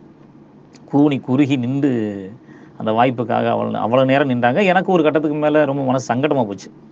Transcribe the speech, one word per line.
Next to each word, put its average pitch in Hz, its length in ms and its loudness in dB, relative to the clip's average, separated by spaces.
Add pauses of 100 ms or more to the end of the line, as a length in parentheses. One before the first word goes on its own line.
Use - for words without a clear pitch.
(840)
கூனி 143 340 2
குறுகி 135 360 0
நின்று 120 760 -2 (460)
அந்த 110 140 -4
வாய்ப்புக்காக 117 560 0
அவ்வளவு, 110 300 -2
அவ்வளவு 120 300 2
நேரம் 139 220 2
நின்றாங்க. 123 360 0
எனக்கு 185 260 0
ஒரு 175 120 4
கட்டத்துக்கு 151 340 0
மேல 151 280 2
ரொம்ப 139 180 -4
மனசு 127 300 -2
சங்கடமா 131 320 0
போச்சு. 98 260 -10 (200)